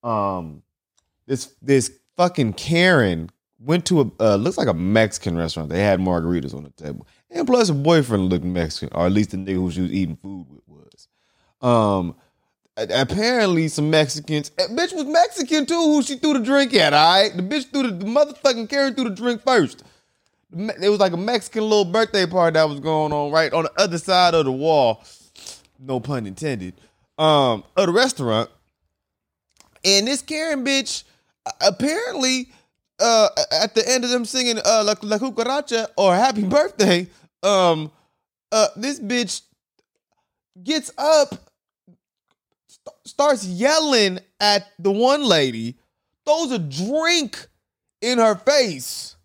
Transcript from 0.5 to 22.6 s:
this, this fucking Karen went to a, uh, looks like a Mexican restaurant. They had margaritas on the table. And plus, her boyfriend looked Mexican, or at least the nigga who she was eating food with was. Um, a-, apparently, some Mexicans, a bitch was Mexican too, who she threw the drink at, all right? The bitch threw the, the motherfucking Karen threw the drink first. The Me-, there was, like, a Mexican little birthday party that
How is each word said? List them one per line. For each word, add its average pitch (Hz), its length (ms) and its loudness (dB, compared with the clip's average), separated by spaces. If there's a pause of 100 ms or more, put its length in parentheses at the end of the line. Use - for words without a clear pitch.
this, - 340 -8
this 131 320 0 (240)
fucking 175 380 0
Karen 135 760 2 (280)
went 165 280 -2
to 165 140 2
a, 107 180 0
uh, 107 160 4
looks 123 240 -2
like - 80 2
a 95 80 0
Mexican 98 600 0
restaurant. 82 340 -6
They 85 120 -2
had 98 180 2
margaritas 85 540 -2
on 73 120 -14
the 71 40 -20
table. - 380 -14 (240)
And 339 160 -4
plus, 240 220 4
her 156 40 2
boyfriend 139 560 2
looked 87 160 0
Mexican, 87 500 -6
or 87 120 2
at 92 40 2
least 104 200 2
the 95 60 -8
nigga 95 180 -6
who 92 160 -2
she 87 100 -6
was 90 100 -2
eating 87 260 -4
food 95 340 -16
with 76 160 -20
was. - 400 -20 (540)
Um, 104 540 2 (640)
a-, 110 240 -2
apparently, 190 680 0
some 151 200 -2
Mexicans, 151 720 -2
a 185 60 0
bitch 339 280 -4
was 311 120 -6
Mexican 311 600 0
too, 330 80 -4
who 302 300 2
she 269 140 -6
threw 302 160 0
the 254 80 0
drink 269 340 2
at, 156 180 4
all 170 300 6
right? 202 120 -2
The 175 60 -4
bitch 254 300 -6
threw 269 180 -2
the, 190 60 -6
the 180 100 -8
motherfucking 254 640 0
Karen 277 240 -2
threw 254 120 -4
the 208 100 -6
drink 233 260 -4
first. 226 420 0 (680)
The 165 80 -14
Me-, 214 220 -6
there 196 120 2
was, 208 80 0
like, 190 140 2
a 170 40 -4
Mexican 220 460 -4
little 214 220 2
birthday 202 400 0
party 170 280 2
that 160 160 4